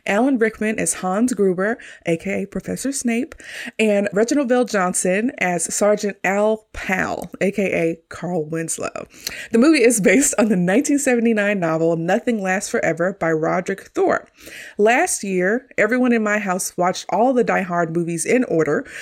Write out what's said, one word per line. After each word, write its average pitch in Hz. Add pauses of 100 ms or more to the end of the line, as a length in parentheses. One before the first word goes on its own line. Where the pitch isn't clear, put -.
Alan 240
Rickman 220
as 175
Hans 208
Gruber, 196 (260)
A 170
K 196
A 196
Professor 185
Snape, 247 (460)
and 208
Reginald 233
VelJohnson 208
as 175
Sergeant 208
Al 208
Powell, 175 (100)
A 185
K 196
A 170
Carl 170
Winslow. 160 (440)
The 226
movie 285
is 226
based 208
on 220
the 214
nineteen 208
seventy-nine 220
novel 165
Nothing 202
Lasts 190
Forever 170
by 165
Roderick 165
Thorpe. - (480)
Last 240
year, 190 (100)
everyone 240 (100)
in 226
my 208
house 190
watched 180
all 240
the 247
Die 185
Hard 175
movies 170
in 247
order, 156 (160)